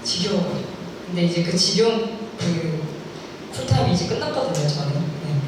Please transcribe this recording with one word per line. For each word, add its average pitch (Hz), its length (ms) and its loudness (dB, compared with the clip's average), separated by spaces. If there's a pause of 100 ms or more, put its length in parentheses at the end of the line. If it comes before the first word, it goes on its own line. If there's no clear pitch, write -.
지겨워가지고. 180 640 0 (400)
근데 175 160 0
이제 170 200 4
그 175 120 0
지겨운 220 640 4 (220)
그 160 420 0 (720)
쿨타임이 - 380 4
이제 - 140 2
끝났거든요, 262 600 0
저는. - 260 0
네. - 420 -2 (120)